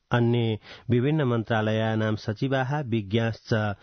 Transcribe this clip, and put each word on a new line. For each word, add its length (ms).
अन्ये 480
विभिन्न 320
मन्त्रालयानां 960
सचिवाः, 640
विज्ञाश्च 1040